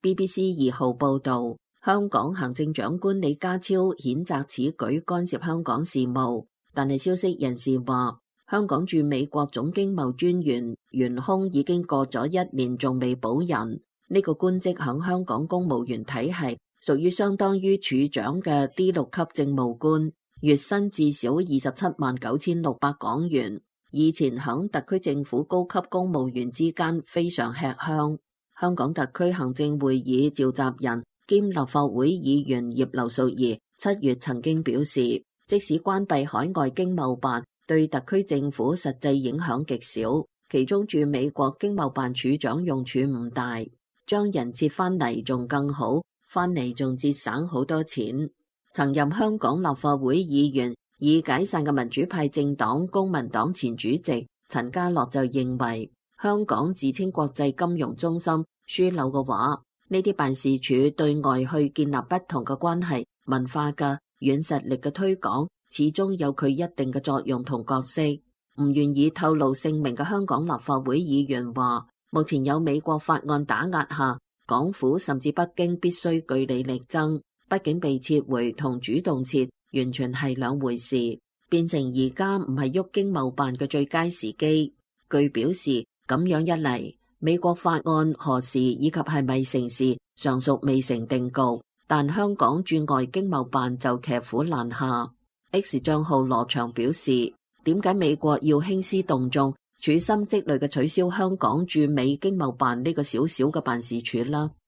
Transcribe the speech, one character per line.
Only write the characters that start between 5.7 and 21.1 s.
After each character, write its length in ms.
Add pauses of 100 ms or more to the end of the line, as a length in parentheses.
事 140
務， 460 (320)
但 100
係 120
消 180
息 240
人 160
士 220
話， 400 (320)
香 160
港 180
駐 180
美 220
國 220
總 260
經 220
貿 200
專 280
員 340 (140)
袁 260
空 340
已 120
經 200
過 240
咗 200
一 280
年， 220
仲 220
未 180
補 320
任。 320 (280)
呢 120
個 140
官 260
職 140
響 280
香 220
港 220
公 200
務 200
員 180
體 260
系 280 (260)
屬 120
於 120
相 260
當 240
於 200
處 340
長 300
嘅 340
D 160
六 120
級 180 (100)
政 240
務 220
官， 340 (300)
月 120
薪 360
至 220